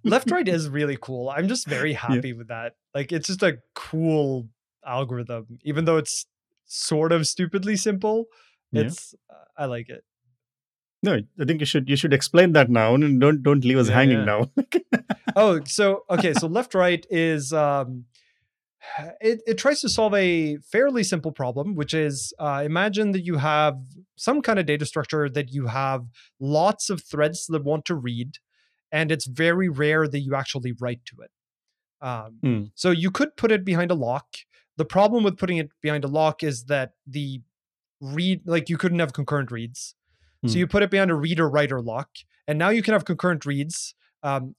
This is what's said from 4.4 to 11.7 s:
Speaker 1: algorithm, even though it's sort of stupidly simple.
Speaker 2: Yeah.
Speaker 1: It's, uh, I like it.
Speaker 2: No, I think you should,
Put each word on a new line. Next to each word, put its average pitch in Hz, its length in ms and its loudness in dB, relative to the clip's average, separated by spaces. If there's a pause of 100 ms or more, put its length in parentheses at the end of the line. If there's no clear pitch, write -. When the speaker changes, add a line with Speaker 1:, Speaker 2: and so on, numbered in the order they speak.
Speaker 1:
algorithm, 120 760 -8
even 151 220 -2
though 160 120 4
it's - 280 -4 (400)
sort 160 460 -2
of 160 160 2
stupidly 190 480 -2
simple. 214 500 -2 (460)
Speaker 2:
Yeah. - 120 2
Speaker 1:
It's, - 320 -8 (140)
uh, - 160 -20 (120)
I 151 80 -4
like 120 240 -8
it. 120 140 -16 (1000)
Speaker 2:
No, 180 160 2 (200)
I 147 60 -2
think 160 140 0
you 151 80 -2
should, 135 220 0